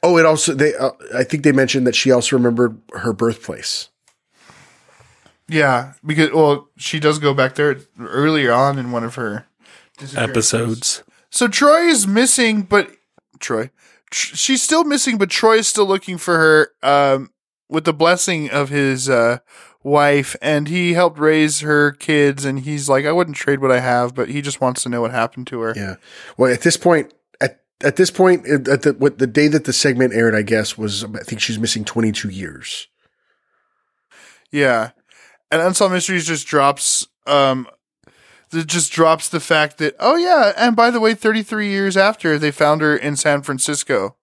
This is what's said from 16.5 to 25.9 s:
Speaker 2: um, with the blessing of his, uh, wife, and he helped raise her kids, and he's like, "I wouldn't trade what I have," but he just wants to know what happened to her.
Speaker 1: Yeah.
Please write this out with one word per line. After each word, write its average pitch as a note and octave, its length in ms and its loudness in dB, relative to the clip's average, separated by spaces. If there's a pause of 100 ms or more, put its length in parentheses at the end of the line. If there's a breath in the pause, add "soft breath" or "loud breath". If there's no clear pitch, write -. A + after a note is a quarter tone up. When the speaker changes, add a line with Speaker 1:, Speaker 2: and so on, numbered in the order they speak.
Speaker 2:
um, C#3 480 2 (380)
with D#3 160 -4
the E3 80 0
blessing D#3+ 580 0
of C#3 200 -2
his, C3+ 400 -2
uh, A#2+ 280 2 (440 soft breath)
wife, C#3+ 580 2
and D3+ 280 -2
he F3 260 0
helped E3+ 240 0
raise D3+ 420 2
her D3 320 0
kids, C#3 540 0
and C3+ 140 -4
he's C#3 280 -8
like, C#3 160 2
"I D3 80 0
wouldn't E3+ 240 -2
trade C#3 240 -2
what C3+ 100 0
I B2 100 4
have," B2 340 -2
but B2+ 160 -4
he C#3+ 100 -6
just C#3+ 220 -10
wants B2+ 220 -2
to B2+ 40 -8
know A#2+ 140 -4
what A2+ 80 -2
happened A#2+ 380 -6
to B2 120 -10
her. A2+ 160 -6
Speaker 1:
Yeah. G2 200 -10 (420 loud breath)